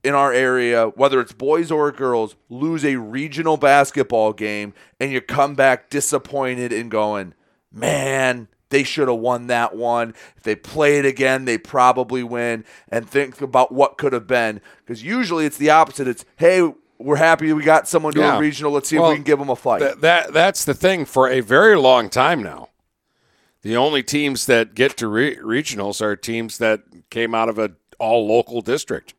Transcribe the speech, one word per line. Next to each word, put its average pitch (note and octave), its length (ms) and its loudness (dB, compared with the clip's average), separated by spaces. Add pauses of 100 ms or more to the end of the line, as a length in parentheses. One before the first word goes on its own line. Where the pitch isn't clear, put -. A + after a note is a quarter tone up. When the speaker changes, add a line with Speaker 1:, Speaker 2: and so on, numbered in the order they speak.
Speaker 1:
in C#3 120 0
our C#3 180 2
area, B2 560 2
whether C3 320 2
it's A2 120 -8
boys D#3 380 -2
or D3 220 0
girls, A#2+ 420 -2 (140)
lose D3 380 -4
a C#3 100 0
regional C#3 640 -4
basketball C3+ 720 2
game G#2 400 -8 (260)
and C#3 140 -6
you C3 80 -4
come C#3+ 340 -2
back C3+ 360 2
disappointed C3 840 -4
and A2+ 180 -6
going, G#2 440 -4 (360)
"Man, C3 800 -4 (220)
they C#3 120 2
should C3+ 260 -2
have A#2+ 100 0
won A#2+ 300 -4
that A#2 280 -2
one. A#2 380 -4 (240)
If - 60 -20
they G#2+ 120 -2
play D3 420 0
it C#3 60 0
again, C3 400 0
they A#2 140 -2
probably B2+ 640 0
win," A#2 420 -6 (240)
and A#2 220 -6
think C#3 320 -4
about B2+ 300 0
what C3+ 260 0
could C3+ 160 -2
have A2+ 120 -6
been? A2+ 360 -2 (240)
'Cause A2+ 160 -12
usually F3 420 -4
it's D3 140 -4
the D3 100 2
opposite. D3 400 2
It's, - 160 -6 (120)
"Hey, E3+ 360 4 (240)
we're C#3 200 0
happy D#3+ 360 2
we D3+ 100 0
got D#3 240 4
someone D#3 280 -2
to D3+ 60 2
Speaker 2:
Yeah. D3 180 2
Speaker 1:
a - 20 0
regional. D3 320 -2
Let's C#3 160 -4
see D#3 80 0
if D#3+ 60 4
Speaker 2:
Well, E3 80 6
Speaker 1:
we D3+ 60 0
can C#3+ 80 -12
give C#3+ 140 4
'em C#3 120 -6
a A#2+ 60 0
fight." A#2 240 0
Speaker 2:
th-, C#3 200 -2
that, E3 320 2
that's E3+ 320 2
the D3 100 -2
thing. F#3 300 0
For C3 240 2
a C3 120 0
very D#3+ 360 6
long B2+ 320 4
time C3+ 340 0
now, D2 280 -14 (880)
the A2+ 160 -4
only C#3 260 2
teams C#3+ 440 -4
that A#2 280 2
get C3+ 220 0
to A2+ 120 -6
re-, B2+ 280 0
regionals A2 640 -6
are G#2 160 -2
teams A2+ 400 -8
that A2 240 0 (300)
came A2+ 240 -4
out A2+ 160 0
of G#2+ 80 -8
a G#2 140 -4 (260)
all-local A2+ 640 0
district. A2+ 560 -6